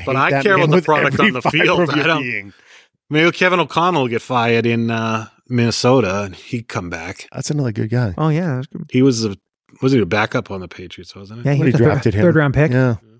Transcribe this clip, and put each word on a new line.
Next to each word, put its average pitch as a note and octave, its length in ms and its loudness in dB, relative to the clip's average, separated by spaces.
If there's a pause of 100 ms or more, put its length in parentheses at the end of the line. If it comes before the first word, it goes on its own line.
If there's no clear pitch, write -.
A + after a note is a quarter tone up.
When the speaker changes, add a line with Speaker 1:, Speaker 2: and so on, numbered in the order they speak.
Speaker 1:
But C3+ 80 -2
Speaker 2:
hate C3 80 0
Speaker 1:
I E3 80 2
Speaker 2:
that C3+ 140 0
Speaker 1:
care G#3 120 4
Speaker 2:
man F3 80 2
Speaker 1:
about D#3 60 2
the E3+ 60 4
Speaker 2:
with F#3 80 2
Speaker 1:
product C#3+ 300 2
Speaker 2:
every G#3 120 2
Speaker 1:
on G3+ 80 2
the B2 80 -6
Speaker 2:
fiber - 220 -2
Speaker 1:
field. F3 240 2
Speaker 2:
of B2+ 80 -2
your D3 80 0
Speaker 1:
I - 20 0
don't D#3 160 0
Speaker 2:
being. G#2 300 -8 (580)
Speaker 1:
Maybe D#3 220 4
Kevin F3+ 280 2
O'Connell E3 420 0
will B2+ 60 0
get A2+ 140 -4
fired A#2 440 0
in, A#2 260 0
uh, A2+ 340 -4 (220)
Minnesota, A#2 720 2
and F#2 140 -10
he'd - 320 -10
come F#2 220 -8
back. E2+ 420 -12
Speaker 2:
That's - 180 -8
another C#3 220 -2
good A2 180 -4
guy. A#2 260 -2
Speaker 3:
Oh, D#3 120 0
yeah, D#3 280 -2
that's C3 120 -8
good. - 220 -14
Speaker 1:
He C3 120 2
was A#2 220 2
a, G2 120 -4 (460)
was C3 100 2
he B2+ 80 4
a F#2+ 60 0
backup G#2+ 440 -2
on G2 100 -10
the F2 80 -12
Patriots, - 460 -18
wasn't G2+ 280 -18
he? - 40 -4
Speaker 3:
Yeah, C#3 80 0
he C#3 40 0
Speaker 2:
Somebody C3+ 140 2
Speaker 3:
was - 20 2
a C#3 40 2
third, A#2 120 6
Speaker 2:
drafted A#2+ 240 0
him. - 80 0
Speaker 3:
third E3+ 140 4
round C#3+ 180 0
pick. D3 180 2
Speaker 2:
Yeah. B2+ 240 2 (240)